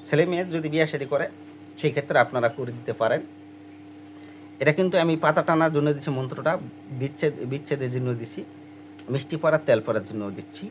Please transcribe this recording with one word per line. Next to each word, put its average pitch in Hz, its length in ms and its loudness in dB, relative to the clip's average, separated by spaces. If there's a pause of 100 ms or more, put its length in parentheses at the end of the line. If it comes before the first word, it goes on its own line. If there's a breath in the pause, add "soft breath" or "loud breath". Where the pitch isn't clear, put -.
ছেলে 151 260 4
মেয়ে 175 140 0 (100)
যদি 160 180 -2
বিয়ে 156 140 2
শাদী 139 260 -4
করে, 147 140 0 (500)
সেই 143 180 0
ক্ষেত্রে 147 300 0
আপনারা 117 240 2
করে 123 240 -4
দিতে 120 200 -8
পারেন। 113 280 2 (1400 loud breath)
এটা 147 180 6
কিন্তু 185 160 4 (100)
আমি 165 100 4 (100)
পাতা 156 180 4
টানার 160 340 4
জন্য 147 200 4
দিছি 143 140 -4
মন্ত্রটা, 131 420 -2 (480)
বিচ্ছেদ, 147 340 -2 (160)
বিচ্ছেদের 135 440 -4
জন্য 127 140 -2 (120)
দিছি, - 200 -10 (720)
মিষ্টি 143 300 -2
পড়া, 156 240 4
তেল 135 200 6
পড়ার 107 220 0
জন্য 110 140 -6 (140)
দিচ্ছি। - 340 -12